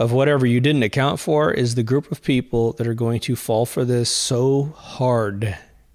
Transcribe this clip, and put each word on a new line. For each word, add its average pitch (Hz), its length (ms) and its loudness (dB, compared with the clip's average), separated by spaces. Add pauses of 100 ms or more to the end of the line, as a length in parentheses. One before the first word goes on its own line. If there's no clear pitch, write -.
of 117 100 0
whatever 135 340 2
you 120 140 4
didn't 143 240 2
account 131 380 0
for 151 320 0
is 120 240 -2
the 117 80 0
group 131 260 0
of - 140 -10
people 120 480 0
that 117 160 -4
are 117 60 -2
going 117 260 -2
to 120 160 -2
fall 117 280 0
for 127 200 -4
this 120 260 0
so 135 680 0
hard 107 800 -2 (380)